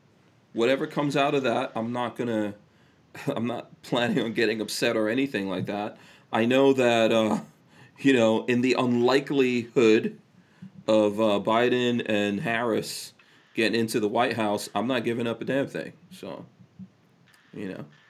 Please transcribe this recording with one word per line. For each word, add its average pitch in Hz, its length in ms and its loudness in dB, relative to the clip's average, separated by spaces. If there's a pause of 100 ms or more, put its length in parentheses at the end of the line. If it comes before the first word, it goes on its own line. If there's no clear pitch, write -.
(520)
Whatever 135 340 0
comes 147 300 -2
out 143 180 2
of 135 100 0
that, 123 300 -2
I'm 113 180 -4
not 123 240 -6
gonna, 107 380 -2 (380)
<laughs> - 420 -16
I'm 113 120 -4
not - 240 -8 (120)
planning 120 400 0
on 113 100 -4
getting 110 280 0
upset 113 360 -2
or 107 120 0
anything 113 400 -2
like 92 180 -4
that. 104 300 -8 (360)
I 113 120 2
know 135 300 4
that, 117 380 4
uh, 110 260 2 (600)
you 135 140 4
know, 110 320 4
in 123 160 0
the 127 140 2
unlikelihood 123 1400 2 (680)
of, 107 340 2
uh, 101 220 2
Biden 120 680 2
and 101 320 0
Harris 113 720 -4 (400)
getting 113 260 2
into 113 200 -2
the 104 80 0
White 120 260 0
House, 104 400 -2
I'm 107 120 -2
not 123 180 -4
giving 117 220 -4
up 113 140 -6
a - 60 -8
damn 131 200 -2
thing. - 280 -10 (160)
So, - 340 -16 (1080)
you 98 160 -10
know, - 140 -12 (260)